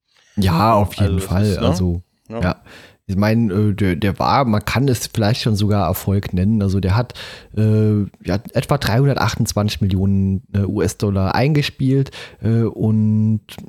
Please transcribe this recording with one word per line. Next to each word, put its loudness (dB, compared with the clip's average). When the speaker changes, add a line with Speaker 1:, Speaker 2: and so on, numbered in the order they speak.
Speaker 1:
Ja, 2
auf 2
jeden 0
Speaker 2:
Also, 0
das -4
Speaker 1:
Fall. 0
Speaker 2:
ist, 0
ne? 0
Speaker 1:
Also, 0
Speaker 2:
Ja. -8
Speaker 1:
ja. -2
Ich -2
meine, 2
äh, 2
der, 0
der -2
war, 2
man 0
kann -2
es 0
vielleicht -2
schon 0
sogar 0
Erfolg -2
nennen. 2
Also 0
der 0
hat, -2
äh, 2
ja, -2
etwa 0
dreihundertachtundzwanzig 0
Millionen, 0
äh, 0
U-S-Dollar 0
eingespielt, 0
äh, 2
und 2